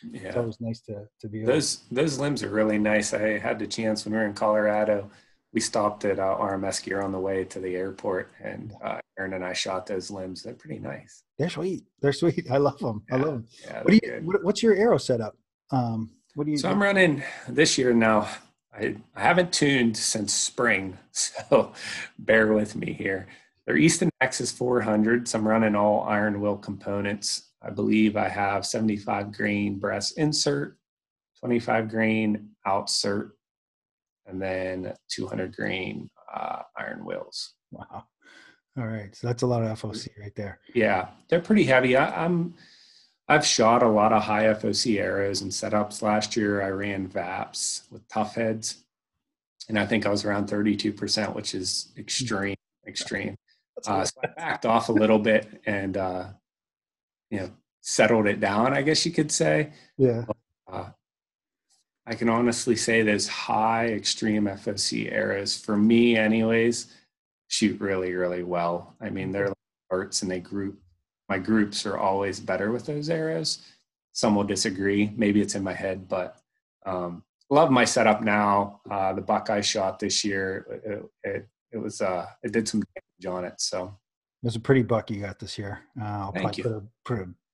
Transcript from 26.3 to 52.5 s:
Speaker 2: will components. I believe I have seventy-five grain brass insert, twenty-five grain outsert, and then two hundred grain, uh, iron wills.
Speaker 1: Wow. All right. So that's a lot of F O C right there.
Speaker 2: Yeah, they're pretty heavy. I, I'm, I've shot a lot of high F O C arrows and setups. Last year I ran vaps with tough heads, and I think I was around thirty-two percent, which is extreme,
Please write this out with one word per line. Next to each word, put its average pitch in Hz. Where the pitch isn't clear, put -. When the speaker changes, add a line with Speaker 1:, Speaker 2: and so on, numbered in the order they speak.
Speaker 2:
will 101
components. 101
I -
believe 107
I 101
have 98
seventy-five 104
grain 101
brass 101
insert, 147
twenty-five 117
grain 110
outsert, 101
and 95
then 92
two -
hundred 92
grain, -
uh, 50
iron 53
wills. -
Speaker 1:
Wow. -
All 120
right. 107
So -
that's 120
a 127
lot 120
of 113
F 110
O 107
C 113
right 101
there. 101
Speaker 2:
Yeah, 101
they're 170
pretty 208
heavy. 127
I, 156
I'm, 175
I've 147
shot 120
a 117
lot 107
of 104
high 110
F 107
O 107
C 104
arrows 98
and 95
setups. 104
Last 107
year 101
I 98
ran 98
vaps -
with 113
tough 107
heads, 113
and 110
I 101
think 104
I -
was 101
around 101
thirty-two 104
percent, 101
which -
is -
extreme, 101